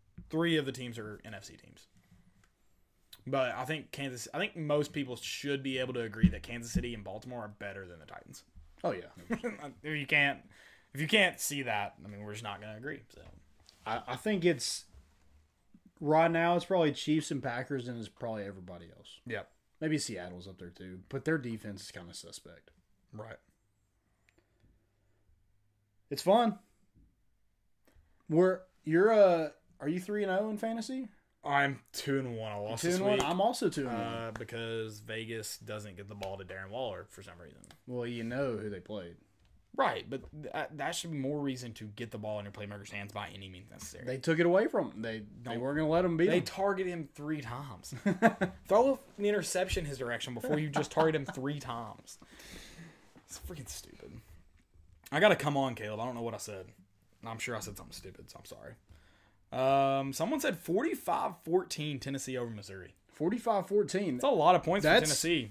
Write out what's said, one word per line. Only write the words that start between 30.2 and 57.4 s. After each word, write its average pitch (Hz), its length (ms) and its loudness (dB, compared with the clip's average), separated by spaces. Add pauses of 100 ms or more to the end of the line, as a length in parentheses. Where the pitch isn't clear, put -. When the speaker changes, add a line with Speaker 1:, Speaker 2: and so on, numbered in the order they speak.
Speaker 2:
and 196 100 2
oh 208 180 2
in 214 80 -4
fantasy? 226 500 -4 (360)
Speaker 1:
I'm 139 360 2 (120)
two 135 260 0
and 123 200 -4
one. 110 140 -6
I 104 40 -4
lost 107 260 -4
this 175 140 4
Speaker 2:
Two 185 60 2
and - 20 4
one? 202 140 6
Speaker 1:
week. 143 100 2
Speaker 2:
I'm 180 120 2
also 208 280 4
two 143 200 -2
and 120 100 -2
one. - 80 -2
Speaker 1:
Uh, 117 320 -4
because 113 640 -6
Vegas 110 580 -8
doesn't 107 380 -10
get 98 120 -14
the 107 60 -12
ball 98 240 -6
to 98 60 -10
Darren 95 260 -12
Waller 110 400 -6
for - 120 -16
some 90 200 -16
reason. 76 180 -20 (260)
Speaker 2:
Well, 123 200 -4
you 120 180 -4
know 123 320 -2
who 104 140 -4
they 95 100 -8
played. 87 360 -10 (600)
Speaker 1:
Right, 160 320 0
but 135 140 -6 (300)
that, 156 260 -6
that 147 160 -4
should 170 160 -6
be 156 80 -4
more 139 220 -2
reason 123 340 -4
to 110 120 -14
get 107 260 -10
the - 60 -8
ball 107 200 -4
in 101 60 -6
your 101 80 -12
playmaker's 101 400 -10
hands 101 200 -8
by 104 220 -6
any 98 140 -12
means 92 240 -16
necessary. - 340 -14
Speaker 2:
They 131 120 -2
took 156 200 0
it 170 80 6
away 190 220 4
from 175 240 0
him. 110 100 -10
They, 110 160 -4 (240)
they 117 120 -8
Speaker 1:
Don't 117 60 -4
Speaker 2:
weren't 139 180 -2
gonna 156 120 2
let 170 140 4
him 170 120 2
beat 170 120 6
Speaker 1:
They 175 100 6
Speaker 2:
him. 139 60 0
Speaker 1:
target 190 420 0
him 170 260 -6
three 147 280 -6
times. 123 520 -10 (380)
Speaker 2:
<laughs> - 380 -4
Speaker 1:
Throw 247 320 6 (180)
an 202 60 -2
interception 185 600 0
his 143 140 -8
direction 120 340 -4
before 147 280 0
you 156 100 0
just 147 220 -2
target 160 240 4
him 139 100 -2
three 139 320 -4
times. 117 600 -10 (1080)
It's - 140 -16
freaking 147 280 -10
stupid. - 440 -14 (960)
I 143 80 0
gotta 196 180 10
come 147 200 0
on, 135 180 0
Caleb. 107 240 -6
I 113 80 -4
don't 127 80 -6
know 117 80 -6
what 113 120 -4
I 104 40 -6
said. 95 280 -10 (600)
I'm 113 140 -8